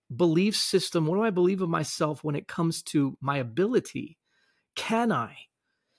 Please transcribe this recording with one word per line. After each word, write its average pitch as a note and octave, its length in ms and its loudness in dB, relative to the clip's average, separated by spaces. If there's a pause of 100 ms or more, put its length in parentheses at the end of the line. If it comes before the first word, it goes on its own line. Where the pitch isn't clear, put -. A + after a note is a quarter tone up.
(140)
belief F3 400 4
system? - 520 0
What E3 100 0
do G#3 60 0
I A3+ 80 0
believe F#3 320 2
of E3+ 80 -2
myself D#3 520 -2
when D3 140 -2
it - 100 -8
comes E3 380 -2
to C#3 360 0
my C#3 180 -2
ability? D3+ 800 -2 (580)
Can A3+ 340 0
I? A#2+ 260 -2 (640)